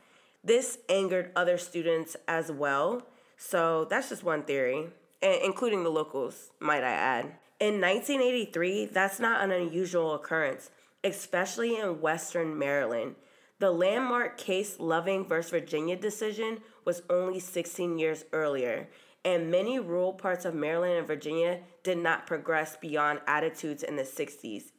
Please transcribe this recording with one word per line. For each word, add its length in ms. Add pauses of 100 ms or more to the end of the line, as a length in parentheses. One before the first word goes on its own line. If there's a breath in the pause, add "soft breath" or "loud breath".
(440 loud breath)
This 340 (100)
angered 460
other 220
students 580 (140)
as 240
well, 540 (320 loud breath)
so 480
that's 240
just 140
one 180
theory, 460 (340)
i-, 220
including 380
the 80
locals, 600 (100)
might 240
I 80
add. 440 (220 soft breath)
In 200
nineteen 440
eighty-three, 640
that's 340
not 240
an 80
unusual 600
occurrence, 560 (340 soft breath)
especially 720
in 220
Western 580
Maryland. 580 (420 soft breath)
The 120
landmark 680
case 420
Loving 460
versus 240
Virginia 440
decision 680 (260 loud breath)
was 240
only 280
sixteen 600
years 340
earlier, 560 (380 loud breath)
and 240
many 280
rural 360
parts 320
of 80
Maryland 420
and 100
Virginia 540 (220 loud breath)
did 160
not 280
progress 540
beyond 460
attitudes 560
in 140
the 100
sixties, 720